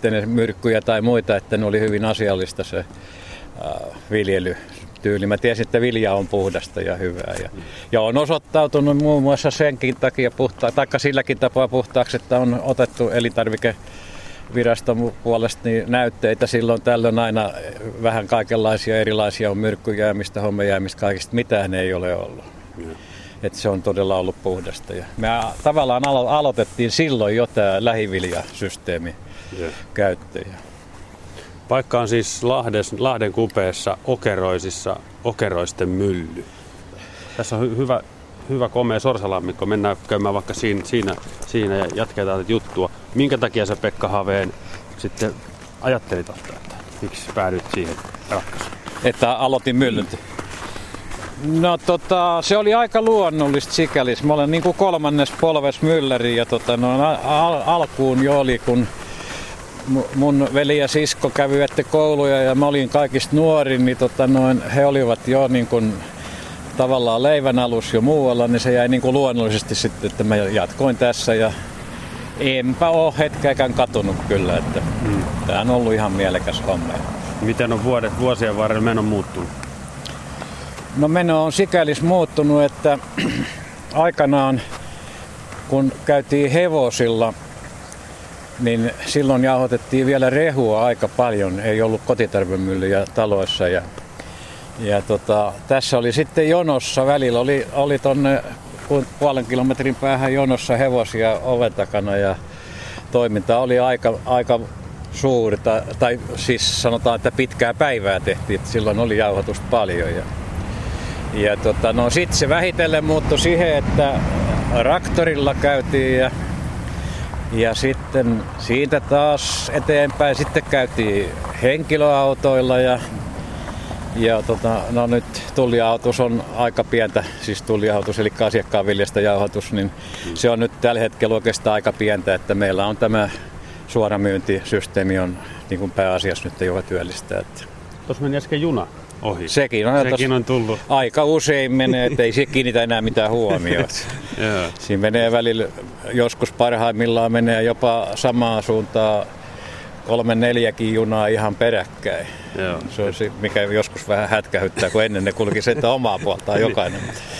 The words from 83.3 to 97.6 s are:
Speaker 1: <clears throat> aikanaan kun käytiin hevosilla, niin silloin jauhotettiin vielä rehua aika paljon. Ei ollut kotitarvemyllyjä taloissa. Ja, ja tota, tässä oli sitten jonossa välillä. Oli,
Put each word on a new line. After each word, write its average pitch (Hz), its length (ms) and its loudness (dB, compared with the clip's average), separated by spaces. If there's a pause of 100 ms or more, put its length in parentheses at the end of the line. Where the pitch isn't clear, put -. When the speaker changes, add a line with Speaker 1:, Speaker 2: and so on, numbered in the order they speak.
Speaker 1:
<clears throat> - 460 -14
aikanaan 139 680 2 (1080)
kun 135 240 2 (120)
käytiin 143 460 2
hevosilla, 127 840 2 (1300)
niin 117 300 2 (160)
silloin 135 380 2
jauhotettiin 127 640 2
vielä 131 240 4
rehua 131 540 2
aika 117 240 2
paljon. 101 520 0
Ei 110 220 2
ollut 110 240 2
kotitarvemyllyjä 95 960 0 (100)
taloissa. 98 540 0
Ja, 87 140 2 (960)
ja 101 220 0
tota, 104 500 0 (160)
tässä 135 300 2
oli 120 140 2
sitten 151 360 2
jonossa 151 580 2
välillä. 131 340 2
Oli, 131 320 0